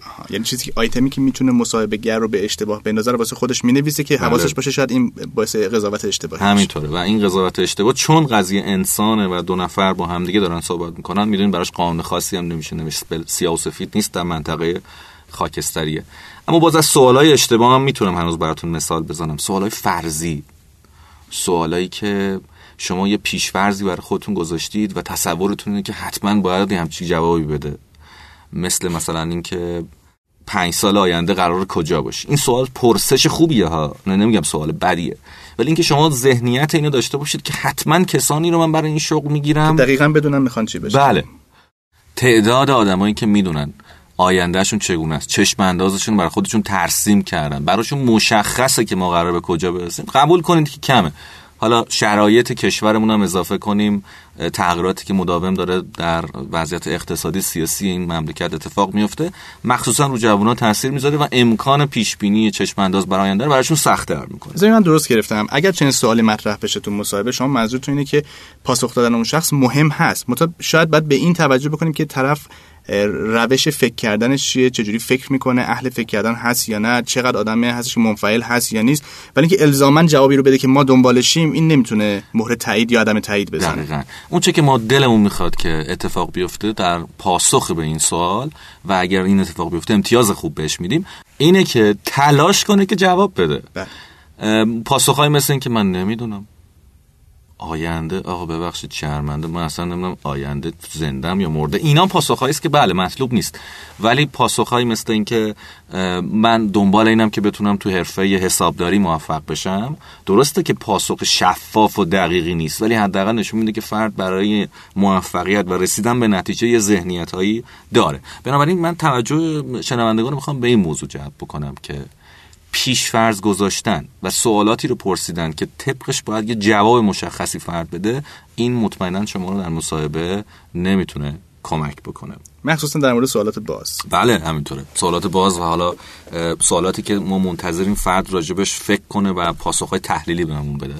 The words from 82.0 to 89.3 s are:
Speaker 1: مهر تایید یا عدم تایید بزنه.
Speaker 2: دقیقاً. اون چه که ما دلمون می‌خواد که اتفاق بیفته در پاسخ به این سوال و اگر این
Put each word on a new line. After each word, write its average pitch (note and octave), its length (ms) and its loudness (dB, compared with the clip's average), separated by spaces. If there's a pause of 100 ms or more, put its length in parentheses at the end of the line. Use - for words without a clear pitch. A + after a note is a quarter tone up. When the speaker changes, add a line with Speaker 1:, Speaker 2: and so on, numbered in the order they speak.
Speaker 1:
مهر A2+ 220 0
تایید A2+ 360 0
یا A#2 100 6
عدم G#2+ 180 2
تایید G#2 320 -2
بزنه. D#2+ 240 -2
Speaker 2:
دقیقاً. D#2 280 -6 (260)
اون E3+ 120 0
چه F3+ 100 2
که E3 100 4
ما C3+ 160 6
دلمون A#2 440 4
می‌خواد F#2 340 2
که D#2 340 0
اتفاق F2 420 -4
بیفته F2+ 400 -4
در F2 280 -2 (180)
پاسخ G2 540 2
به E2 120 -2
این D#2 140 -4
سوال F#2 520 -2 (360)
و F#2+ 80 -2
اگر F#2 280 2
این G2 180 4